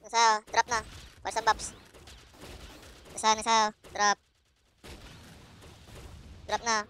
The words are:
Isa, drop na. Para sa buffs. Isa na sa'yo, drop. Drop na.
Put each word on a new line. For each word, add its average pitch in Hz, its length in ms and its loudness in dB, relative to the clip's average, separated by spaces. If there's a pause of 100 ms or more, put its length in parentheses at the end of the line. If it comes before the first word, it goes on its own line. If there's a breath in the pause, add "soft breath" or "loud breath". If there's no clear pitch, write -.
Isa, 233 180 2 (300)
drop 233 160 2
na. 233 100 0 (460)
Para 196 80 -6
sa 226 80 -2
buffs. 220 320 -2 (1400)
Isa 220 160 2
na 220 80 4
sa'yo, 220 260 4 (280)
drop. 202 240 4 (2250)
Drop 208 220 -6
na. 220 100 0 (120)